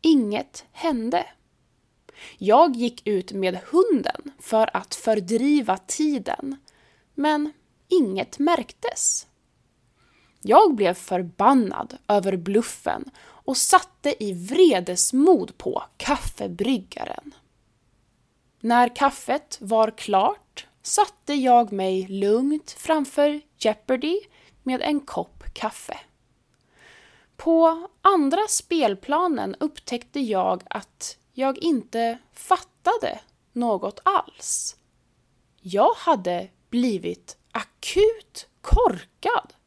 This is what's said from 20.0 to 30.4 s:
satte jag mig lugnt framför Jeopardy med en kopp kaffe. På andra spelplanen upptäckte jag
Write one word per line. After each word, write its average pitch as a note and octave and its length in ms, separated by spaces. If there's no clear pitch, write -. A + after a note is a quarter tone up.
satte - 520
jag B3 380
mig F#3+ 360
lugnt A3 640
framför D4 720
Jeopardy C4 600
med B3+ 180
en D4 180
kopp - 440
kaffe. - 460
På E4 500
andra F#4 480
spelplanen C4+ 1120
upptäckte C#4+ 600
jag F#3+ 500